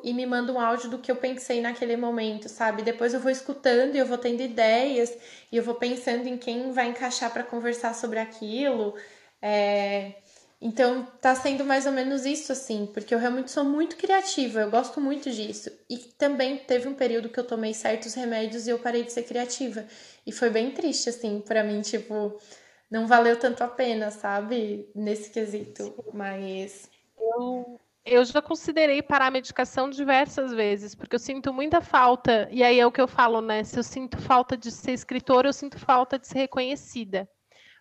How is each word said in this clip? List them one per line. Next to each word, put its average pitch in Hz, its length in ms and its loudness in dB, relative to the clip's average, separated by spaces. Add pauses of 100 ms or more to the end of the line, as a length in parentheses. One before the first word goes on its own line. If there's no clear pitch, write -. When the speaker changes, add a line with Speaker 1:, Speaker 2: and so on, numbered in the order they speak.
Speaker 1:
e 240 100 -4
me 247 120 -2
manda 247 260 -2
um 247 80 -2
áudio 240 300 0
do 254 80 -6
que 254 120 -6
eu 247 60 2
pensei 254 460 -4
naquele 233 340 -2
momento, 220 520 -4
sabe? 220 340 -2
Depois 233 320 0
eu 262 60 -2
vou 262 100 2
escutando 262 680 2
e - 20 2
eu 254 80 4
vou 240 120 -2
tendo 240 240 -2
ideias 233 760 2 (340)
e 233 60 -2
eu 233 80 4
vou 233 120 -2
pensando 247 520 -2
em 247 80 -4
quem 247 360 -6
vai 247 180 2
encaixar 240 420 -4
pra 240 100 -4
conversar 233 520 -4
sobre 220 260 -4
aquilo. 220 760 -2 (460)
É... 202 720 0 (480)
Então, 247 460 2 (160)
tá 254 120 6
sendo 277 300 0
mais 269 220 2
ou 269 60 2
menos 269 340 -2
isso, 285 260 -4
assim, 208 400 -4
porque 214 220 -2
eu 226 40 2
realmente 247 320 -2
sou 294 140 0
muito 302 320 0
criativa, 339 640 0
eu 208 100 0
gosto 254 300 0
muito 277 300 -2
disso. 214 400 -8 (180)
E 240 80 -8
também 269 640 0
teve 247 300 0
um 277 60 -6
período 233 360 0
que 247 100 -4
eu 240 60 -6
tomei 220 260 -4
certos 220 420 -4
remédios 226 520 -4
e 240 40 -2
eu 233 80 0
parei 240 260 -2
de 233 80 -10
ser 240 100 -4
criativa. 240 640 -6 (420)
E 220 60 -10
foi 233 180 2
bem 233 200 0
triste, 285 380 -2
assim, 214 320 -4
pra 220 240 0
mim, 208 160 -2
tipo, 208 580 -4 (520)
não 226 160 -2
valeu 233 320 6
tanto 247 260 -2
a 240 40 -4
pena, 226 420 -4
sabe? 208 840 -4
Nesse 214 360 -6
quesito, 208 540 -8
Speaker 2:
Sim. 208 100 -12 (180)
Speaker 1:
mas 196 800 -10 (300)
Speaker 2:
Eu, 240 580 -4 (260)
eu 247 200 6
já 247 160 0
considerei 302 640 2
parar 277 240 2
a 262 40 2
medicação 262 600 -2
diversas 269 600 2
vezes, 208 420 0
porque - 200 -6
eu 233 60 0
sinto 269 320 -6
muita 302 300 2
falta, 247 680 6
e 247 140 4
aí 247 160 8
é 240 60 8
o 247 40 6
que 240 100 0
eu 247 60 6
falo, 226 360 4
né? 214 200 0
Se - 160 -4
eu 240 60 0
sinto 262 340 -8
falta 254 380 4
de 226 160 -10
ser - 200 -6
escritora, 254 560 2
eu 277 40 2
sinto - 260 -10
falta 262 400 4
de - 80 -12
ser - 120 -6
reconhecida. 254 920 -4 (520)